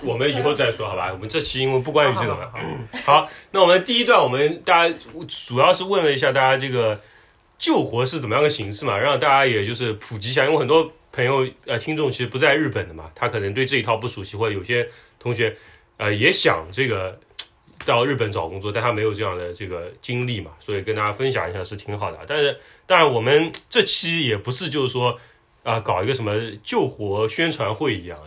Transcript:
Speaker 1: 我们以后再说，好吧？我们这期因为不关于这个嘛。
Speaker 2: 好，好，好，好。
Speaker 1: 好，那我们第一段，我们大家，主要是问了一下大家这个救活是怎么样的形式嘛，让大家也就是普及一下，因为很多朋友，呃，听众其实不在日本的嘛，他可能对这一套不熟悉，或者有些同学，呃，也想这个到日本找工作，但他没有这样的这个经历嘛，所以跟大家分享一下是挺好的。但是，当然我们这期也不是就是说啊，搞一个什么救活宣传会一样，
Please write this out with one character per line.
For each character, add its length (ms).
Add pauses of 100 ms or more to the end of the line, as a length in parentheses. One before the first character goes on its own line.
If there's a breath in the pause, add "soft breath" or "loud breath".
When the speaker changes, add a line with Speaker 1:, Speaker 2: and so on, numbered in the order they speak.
Speaker 1:
我 120
们 140
以 120
后 120
再 160
说， 160
好 120
吧？ 120
我 80
们 120
这 100
期 220
因 100
为 80
不 140
关 180
于 40
这 120
个 80
嘛。 160
Speaker 2:
好， 80
好， 80
好， 60 (320)
好。 160
Speaker 1:
好， 80 (220 loud breath)
那 100
我 40
们 200
第 120
一 60
段， 180
我 60
们 360
大 220
家， 80 (540)
主 120
要 140
是 120
问 180
了 80
一 60
下 120
大 120
家 160
这 120
个 300 (580 soft breath)
救 240
活 240
是 140
怎 80
么 80
样 80
的 60
形 200
式 140
嘛， 140
让 200
大 120
家 160
也 200
就 80
是 200
普 240
及 120
一 40
下， 100
因 80
为 60
很 100
多 240 (220)
朋 100
友， 240 (180)
呃， 140
听 160
众 160
其 60
实 100
不 100
在 160
日 140
本 180
的 80
嘛， 220
他 140
可 100
能 140
对 120
这 120
一 40
套 140
不 140
熟 120
悉， 140
或 140
者 40
有 80
些 240 (320 loud breath)
同 160
学， 220 (400 loud breath)
呃， 180
也 160
想 400
这 160
个 320 (680)
到 180
日 120
本 140
找 200
工 100
作， 140
但 100
他 80
没 120
有 100
这 100
样 140
的 160
这 120
个 240 (120)
经 260
历 140
嘛， 180
所 160
以 60
跟 120
大 80
家 120
分 180
享 180
一 40
下 100
是 140
挺 200
好 140
的。 160
但 120
是， 200 (260 loud breath)
当 140
然 100
我 120
们 280 (200)
这 120
期 460
也 80
不 160
是 160
就 140
是 80
说 280 (480 loud breath)
啊， 140
搞 240
一 20
个 80
什 100
么 80 (320)
救 240
活 400
宣 240
传 220
会 220
一 100
样， 100 (120)